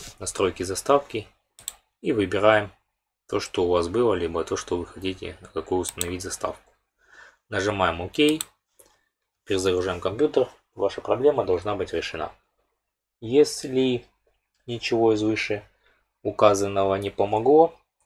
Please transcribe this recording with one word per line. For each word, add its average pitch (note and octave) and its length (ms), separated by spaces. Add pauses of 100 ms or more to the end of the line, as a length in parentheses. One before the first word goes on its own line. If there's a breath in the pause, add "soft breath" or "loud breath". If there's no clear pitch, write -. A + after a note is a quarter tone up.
(200)
настройки F#2 440
заставки. G#2+ 640 (720)
И E3 100
выбираем G2+ 600 (560)
то, G2+ 120
что - 240
у F2 60
вас F2 180
было, A2 280
либо E2 280
то, F#2 140
что - 200
вы F2 100
хотите, F#2 500 (160)
какую F2+ 280
установить F2+ 420
заставку. - 500 (760 loud breath)
Нажимаем F#2+ 540
«Ок». F2+ 140 (1300)
Перезагружаем F#2 560
компьютер. B2+ 480 (240)
Ваша G2+ 260
проблема A#2+ 460
должна F#2 300
быть F#2 180
решена. D#2+ 400 (880)
Если C3 840 (600)
ничего A2+ 480
из G#2+ 80
выше G#2+ 420 (600)
указанного G2 720
не G2 160
помогло, B2 680 (260)